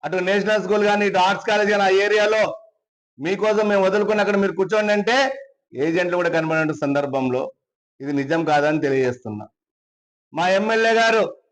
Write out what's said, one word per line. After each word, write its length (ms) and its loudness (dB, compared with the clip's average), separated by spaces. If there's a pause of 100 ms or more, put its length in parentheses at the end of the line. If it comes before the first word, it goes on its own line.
అటు 120 -4
నేషనల్ 460 0
స్కూల్ 220 0
కానీ, 220 2
ఇటు 120 0
ఆర్ట్స్ 280 0
కాలేజ్ 240 0
కానీ, 120 2
ఆ 60 2
ఏరియాలో 680 2 (640)
మీకోసం 480 0
మేము 160 2
వదులుకుని 360 0
అక్కడ 160 0
మీరు 160 0
కూర్చోండి 400 0
అంటే 460 0 (360)
ఏజెంట్లు 420 -2
కూడా 120 0
కనబడిన 440 0
సందర్భంలో 800 -4 (480)
ఇది 120 -8
నిజం 320 -2
కాదని 360 2
తెలియజేస్తున్నా. 680 -2 (840)
మా 140 0
ఎమ్మెల్యే 440 2
గారు 440 2 (160)